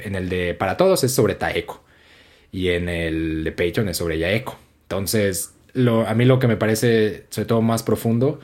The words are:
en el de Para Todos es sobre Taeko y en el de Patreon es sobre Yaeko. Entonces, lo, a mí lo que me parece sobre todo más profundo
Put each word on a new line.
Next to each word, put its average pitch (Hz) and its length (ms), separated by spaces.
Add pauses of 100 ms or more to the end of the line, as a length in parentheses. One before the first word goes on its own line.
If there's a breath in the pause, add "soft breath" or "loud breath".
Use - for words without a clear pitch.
en 98 120
el 92 140
de 90 240
Para 95 240
Todos 185 260
es 127 100
sobre 101 220
Taeko - 480 (680 soft breath)
y 90 180
en 87 200
el 80 540
de 80 80
Patreon 87 380
es 82 80
sobre 82 220
Yaeko. 98 380 (260)
Entonces, 98 680 (200)
lo, 113 340
a 107 60
mí 117 120
lo 127 140
que 127 80
me 110 100
parece 107 760
sobre 104 160
todo 113 160
más 113 200
profundo 117 600